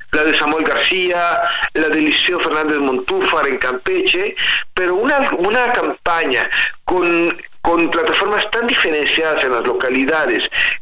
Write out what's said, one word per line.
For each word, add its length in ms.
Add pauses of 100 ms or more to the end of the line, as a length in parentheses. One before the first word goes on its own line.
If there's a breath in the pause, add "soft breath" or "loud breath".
(120)
la 120
de 120
Samuel 280
García, 760 (340 loud breath)
la 140
de 120
Liceo 400
Fernández 400
Montúfar 640
en 120
Campeche, 760 (400 loud breath)
pero 220
una, 420
una 340
campaña 800 (320 loud breath)
con, 580 (200)
con 320
plataformas 580
tan 160
diferenciadas 800
en 80
las 120
localidades, 840 (320 loud breath)